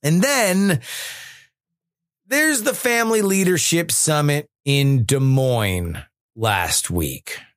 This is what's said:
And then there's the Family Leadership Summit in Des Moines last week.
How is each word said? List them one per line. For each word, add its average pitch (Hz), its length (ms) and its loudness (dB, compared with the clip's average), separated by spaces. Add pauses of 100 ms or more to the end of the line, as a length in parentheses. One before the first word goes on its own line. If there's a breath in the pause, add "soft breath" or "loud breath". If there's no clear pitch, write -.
And 160 180 4
then 202 580 2 (1500 loud breath)
there's 294 360 0
the 247 120 -2
Family 226 480 0
Leadership 180 680 0
Summit 147 580 0 (160)
in 139 400 2
Des 139 140 0
Moines 113 800 0 (380)
last 104 540 -2
week. 78 500 -6 (160)